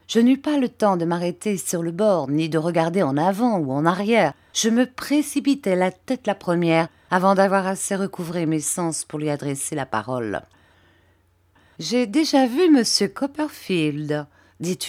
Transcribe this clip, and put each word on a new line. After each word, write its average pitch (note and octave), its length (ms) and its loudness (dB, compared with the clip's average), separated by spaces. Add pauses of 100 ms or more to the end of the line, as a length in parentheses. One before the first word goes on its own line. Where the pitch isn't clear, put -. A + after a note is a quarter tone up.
Je A3+ 120 2
n'eus B3+ 180 6
pas D4 180 -2
le B3+ 120 0
temps G3+ 280 0
de E3+ 80 -2
m'arrêter F3 540 -2
sur E3+ 240 -4
le E3+ 80 -4
bord, E3+ 400 0
ni D#3+ 180 0
de D#3+ 100 0
regarder E3+ 440 0
en C#3 160 0
avant G3 400 0
ou C#3 140 -2
en C#3+ 120 0
arrière. F3 480 2 (220)
Je A3 160 0
me B3 160 2
précipitai C#4 920 -2
la F3+ 160 2
tête - 340 -8
la G3+ 80 0
première, E3+ 540 2 (220)
avant F#3 240 4
d'avoir G3 320 2
assez F#3+ 280 -4
recouvré F3 520 -4
mes D#3 140 0
sens E3 440 -4
pour - 140 -10
lui D3+ 100 -4
adresser C#3+ 460 -6
la C#3 120 -4
parole. « A2 540 -4 (1400)
J'ai A3 280 0
déjà C4+ 400 2
vu D4+ 240 4
monsieur A#3 380 4
Copperfield », D3+ 1160 -4 (320)
dit F3 140 -4 (160)